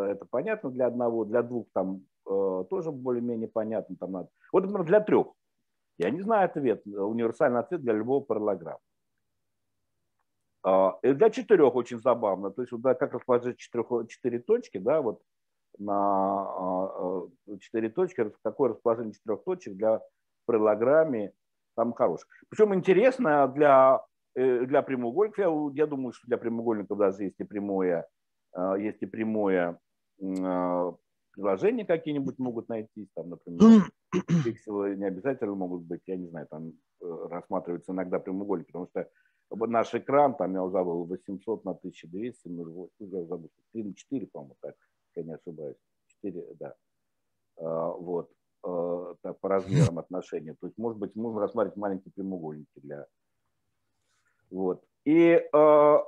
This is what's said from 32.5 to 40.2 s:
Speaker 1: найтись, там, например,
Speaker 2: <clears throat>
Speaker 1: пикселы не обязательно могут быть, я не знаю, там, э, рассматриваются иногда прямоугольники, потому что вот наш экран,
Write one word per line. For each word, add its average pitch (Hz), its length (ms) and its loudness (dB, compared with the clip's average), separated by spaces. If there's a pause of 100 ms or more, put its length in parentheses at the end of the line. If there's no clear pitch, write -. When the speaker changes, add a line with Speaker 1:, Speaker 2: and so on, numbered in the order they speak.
Speaker 1:
найтись, 107 460 -10
там, 85 160 -10
например, 190 520 6 (300)
Speaker 2:
<clears throat> 170 320 0
Speaker 1:
пикселы 101 520 -4
не 101 80 -6
обязательно 101 500 -4
могут 90 280 -6
быть, 85 240 -10
я 95 100 -6
не 90 100 -8
знаю, 80 240 -12
там, 78 220 -12 (280)
э, 85 300 -10
рассматриваются 87 640 -6
иногда 92 260 -4
прямоугольники, 95 500 -6
потому 87 200 -10
что 90 200 -8 (420)
вот 113 200 -4
наш 117 240 0
экран, 135 420 2